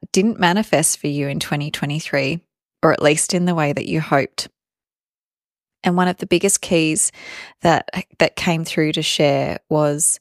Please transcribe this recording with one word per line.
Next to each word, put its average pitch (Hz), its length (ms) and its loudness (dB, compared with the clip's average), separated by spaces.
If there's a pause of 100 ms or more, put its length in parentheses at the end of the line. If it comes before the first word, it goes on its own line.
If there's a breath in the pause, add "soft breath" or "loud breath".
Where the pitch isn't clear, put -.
(120)
didn't 208 260 0
manifest 175 640 2
for 147 80 -4
you 143 180 -2
in 143 140 -4
twenty 147 320 -4
twenty-three, 143 680 -4 (400)
or 160 120 4
at - 100 0
least 151 320 2
in 175 100 0
the 175 120 0
way 147 160 0
that - 160 -6
you 160 120 -2
hoped. - 460 -2 (1400)
And 180 140 2
one 180 100 4
of 180 120 -2
the 190 80 -8
biggest 180 340 2
keys 160 500 0 (520 loud breath)
that, 165 260 2 (320)
that - 160 2
came 165 280 0
through 156 280 0
to 156 100 -2
share 139 560 0 (100)
was 151 520 0